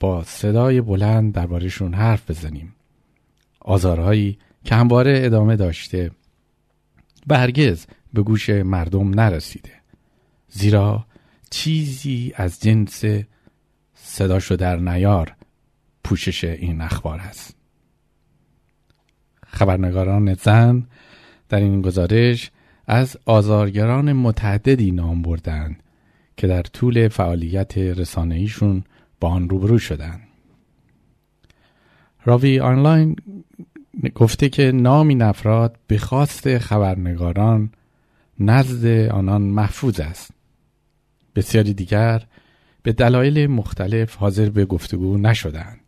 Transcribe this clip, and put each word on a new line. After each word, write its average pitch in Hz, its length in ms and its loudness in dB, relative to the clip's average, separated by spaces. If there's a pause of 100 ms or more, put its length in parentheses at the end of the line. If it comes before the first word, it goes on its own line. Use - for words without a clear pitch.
با 92 240 -2
صدای 120 560 0
بلند 107 520 0
درباره‌شون 87 640 -4
حرف 110 360 0
بزنیم. 80 440 -10 (840)
آزارهایی 98 800 0 (260)
که - 100 0
همواره 123 500 4
ادامه 110 320 2
داشته 90 540 -4 (1160)
و 143 120 2
هرگز 123 480 2 (260)
به 107 100 2
گوش 107 280 0
مردم 98 720 0
نرسیده. - 520 -2 (760)
زیرا 104 580 0 (440)
چیزی 139 840 -4
از 90 240 -4
جنس 110 440 0 (920)
"صداشو 92 600 -2
در 90 200 -2
نیار" 90 600 0 (680)
پوشش - 400 -4
این 82 360 -6
اخبار 82 400 -8
است. - 360 -20 (1900)
خبرنگاران 95 880 0
زن 117 520 4 (640)
در 101 120 0
این 98 220 2
گزارش 107 680 0 (360)
از 127 380 0
آزارگران 107 880 2
متعددی 113 760 2
نام 85 320 -2
بردند 80 580 -6 (560)
که 104 100 -2
در 90 160 0
طول 117 460 0
فعالیت 87 720 -2
رسانه‌ایشون 92 1080 -2 (360)
با 85 80 0
آن 90 200 -2
روبرو 98 300 2
شدند. 80 500 -8 (2000)
راوی 131 360 4
آنلاین 151 560 4 (960)
گفته 117 340 2
که 131 240 2
نام 131 360 4
این 131 140 4
افراد 110 640 0
به 107 120 0
خواست 131 600 -2
خبرنگاران 98 1120 0 (680)
نزد 120 460 2 (240)
آنان 101 320 0
محفوظ 101 580 -2
است. 78 300 -12 (1080)
بسیاری 104 380 0
دیگر 107 520 -2 (560)
به 117 100 -2
دلایل 127 540 2
مختلف 113 720 -2
حاضر 101 320 0
به 104 160 0
گفتگو 92 540 -2
نشدند. 101 680 -2